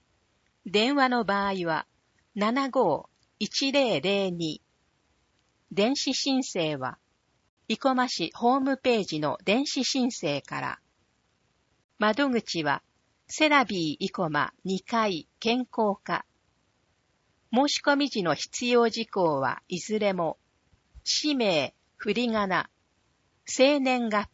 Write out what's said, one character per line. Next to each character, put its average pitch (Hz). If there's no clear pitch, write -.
電 214
話 269
の 247
場 202
合 190
は、 160
七 233
五 214
一 269
零 240
零 196
二。 170
電 208
子 269
申 269
請 160
は、 131
生 220
駒 254
市 -
ホ 240
ー -
ム 262
ペ 233
ー -
ジ 156
の 151
電 254
子 269
申 254
請 143
か 143
ら。 131
窓 233
口 185
は、 143
セ 311
ラ 285
ビ 170
ー -
生 -
駒 156
二 190
階 214
健 240
康 214
課。 -
申 277
し -
込 285
み 277
時 208
の 160
必 -
要 240
事 220
項 160
は 131
い 180
ず 214
れ 202
も、 170
氏 -
名、 180
振 202
り 240
仮 208
名、 175
生 277
年 254
月 208